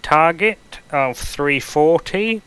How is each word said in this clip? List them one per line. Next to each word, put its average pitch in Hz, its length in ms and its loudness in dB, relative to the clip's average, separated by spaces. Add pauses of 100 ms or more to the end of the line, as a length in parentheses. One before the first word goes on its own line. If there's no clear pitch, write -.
target 170 760 0 (120)
of 135 280 -2
three 143 420 -2
forty. 180 880 0